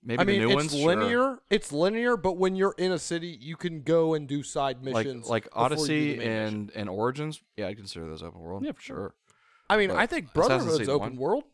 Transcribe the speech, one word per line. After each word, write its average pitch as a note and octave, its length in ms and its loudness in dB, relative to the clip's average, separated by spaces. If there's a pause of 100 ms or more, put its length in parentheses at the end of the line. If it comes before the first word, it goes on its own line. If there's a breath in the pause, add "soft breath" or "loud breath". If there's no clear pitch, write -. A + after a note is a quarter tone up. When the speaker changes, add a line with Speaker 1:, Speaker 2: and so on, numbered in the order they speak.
Speaker 1:
Maybe A#2+ 180 0
Speaker 2:
I - 20 6
mean, C3+ 160 4
Speaker 1:
the A2 80 4
new B2 60 6
Speaker 2:
it's - 20 6
Speaker 1:
ones, D3 160 0 (100)
sure. E3 140 4
Speaker 2:
linear. B3 440 0 (100)
It's G#3 240 0
linear, A3 420 2
but F3+ 220 -2
when F#3 180 2
you're F#3+ 220 2
in F#3 160 0
a F3 60 -2
city, E3+ 420 -6
you D#3 160 -12
can E3 240 -6
go D#3+ 320 4
and D3+ 120 -2
do C#3+ 160 -4
side C3+ 440 -4
Speaker 1:
Like, A#2 200 0
Speaker 2:
missions B2 220 -8
Speaker 1:
like A2+ 160 0 (100)
Speaker 2:
before - 100 0
you B2+ 40 4
do D3 80 0
the - 0 -
Speaker 1:
Odyssey D3+ 360 0
Speaker 2:
main C3 80 -4
mission. A#2 120 -2
Speaker 1:
and, G#2+ 440 -2
and G#2 140 -6
Origins. C3 520 -4 (160)
Yeah, G2+ 100 -4
I'd G2+ 80 -6
consider F2 320 -12
those D#2+ 160 -10
open E2+ 160 -14
world. E2+ 240 -8
Speaker 3:
Yeah, D4 80 -6
for - 100 -14
sure. - 140 -14
Speaker 1:
Sure. F#2+ 200 -8 (540 soft breath)
Speaker 2:
I G#3+ 80 6
mean, G#3 100 4
Speaker 1:
But F3+ 120 0
Speaker 2:
I G#3+ 60 4
think A#3+ 200 -4
Speaker 1:
Assassin's D#3+ 220 2
Speaker 2:
Brotherhood's C3 320 4
Speaker 1:
Creed G#2+ 100 0
Speaker 2:
open C3 220 2
Speaker 1:
one? C3 60 -12
Speaker 2:
world. F3+ 260 0 (100)